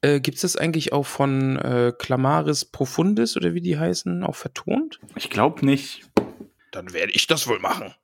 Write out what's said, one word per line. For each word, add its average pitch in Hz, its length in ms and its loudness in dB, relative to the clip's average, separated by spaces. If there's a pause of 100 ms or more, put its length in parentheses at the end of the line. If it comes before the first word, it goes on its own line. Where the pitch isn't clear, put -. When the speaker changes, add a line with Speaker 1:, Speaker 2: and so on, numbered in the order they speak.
Speaker 1:
äh, 143 180 4
gibt's 135 240 -2
es 180 140 0
eigentlich 160 360 0
auch 139 120 2
von, 135 520 0
äh, 120 400 2
Clamaris 143 680 0
Profundis 202 720 0
oder 175 160 0
wie 175 80 -2
die 175 160 0
heißen, 175 460 -2
auch - 120 -2
vertont? - 640 -4 (160)
Speaker 2:
Ich - 140 -10
glaub 117 320 2
nicht. 139 440 0 (680)
Speaker 1:
Dann - 200 -12
werde 90 200 -2
ich - 160 0
das 151 200 0
wohl 110 120 0
machen. 95 340 -4 (100)